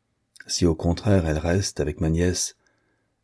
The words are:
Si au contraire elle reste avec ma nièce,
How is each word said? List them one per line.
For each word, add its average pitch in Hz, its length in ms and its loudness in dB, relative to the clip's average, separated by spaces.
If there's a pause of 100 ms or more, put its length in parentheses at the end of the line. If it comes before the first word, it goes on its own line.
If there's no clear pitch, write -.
(460)
Si - 200 0
au 80 100 2
contraire 85 500 2
elle 76 120 0
reste 87 420 -2
avec 76 200 -4
ma 80 100 0
nièce, 87 460 -2 (680)